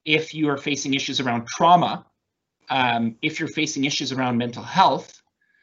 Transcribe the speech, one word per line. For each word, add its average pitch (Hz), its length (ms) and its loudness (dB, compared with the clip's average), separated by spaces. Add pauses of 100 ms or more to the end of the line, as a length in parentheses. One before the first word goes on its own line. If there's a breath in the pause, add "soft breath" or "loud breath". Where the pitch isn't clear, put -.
if 156 300 0
you 151 140 0
are 139 80 0
facing 139 380 -4
issues 135 260 -2
around 117 260 -2
trauma, 170 580 4 (680)
um, 117 520 0
if 151 160 -4
you're 156 100 -4
facing 147 360 -2
issues 143 260 -4
around 127 260 -2
mental 120 280 -4
health, 170 580 0 (400)